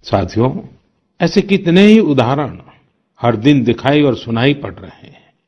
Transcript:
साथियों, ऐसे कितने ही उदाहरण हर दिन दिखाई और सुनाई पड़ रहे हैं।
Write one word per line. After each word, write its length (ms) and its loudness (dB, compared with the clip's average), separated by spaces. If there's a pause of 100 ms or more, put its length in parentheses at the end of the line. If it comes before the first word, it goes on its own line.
साथियों, 580 -2 (600)
ऐसे 220 0
कितने 380 2
ही 200 6
उदाहरण 580 -2 (640)
हर 160 0
दिन 280 2
दिखाई 380 0
और 140 0
सुनाई 380 -2
पड़ 200 -10
रहे 320 -20
हैं। 280 -20 (140)